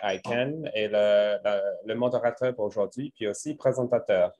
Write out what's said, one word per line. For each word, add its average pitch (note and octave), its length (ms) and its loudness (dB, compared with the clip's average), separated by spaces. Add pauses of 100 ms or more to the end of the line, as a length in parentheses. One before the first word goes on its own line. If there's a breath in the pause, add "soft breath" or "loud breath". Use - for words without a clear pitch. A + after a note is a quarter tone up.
icann A#2+ 720 -2
et G#2+ 140 0
le, G#2 560 4
le, G2+ 180 0 (240)
le A2+ 80 -4
modérateur A#2+ 640 0
pour G#2+ 100 -2
aujourd'hui, G#2 500 -4
puis A2 120 -4
aussi D3 260 -6
présentateur. A#2+ 880 2